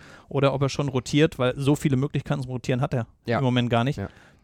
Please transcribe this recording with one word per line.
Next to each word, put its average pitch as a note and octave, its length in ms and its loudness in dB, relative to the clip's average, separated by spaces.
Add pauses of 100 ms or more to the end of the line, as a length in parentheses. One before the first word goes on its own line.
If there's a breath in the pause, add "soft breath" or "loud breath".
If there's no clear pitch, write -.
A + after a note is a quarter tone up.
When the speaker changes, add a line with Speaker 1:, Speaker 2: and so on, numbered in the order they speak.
(280 loud breath)
Speaker 1:
Oder C3+ 240 2
ob C#3 80 -2
er C#3 80 0
schon C#3+ 200 -2
rotiert, C#3+ 500 2
weil B2+ 180 0
so C#3 200 2
viele C#3 200 0
Möglichkeiten C#3+ 460 -2
zum B2+ 80 -10
Rotieren B2+ 320 -2
hat D3 100 -4
er B2 140 -2 (200)
Speaker 2:
Ja. A2+ 120 0
Speaker 1:
im C#3 60 0
Moment B2 260 2
gar A#2 140 2
nicht. C#3+ 120 -2
Speaker 2:
Ja. G2 120 -6 (360 soft breath)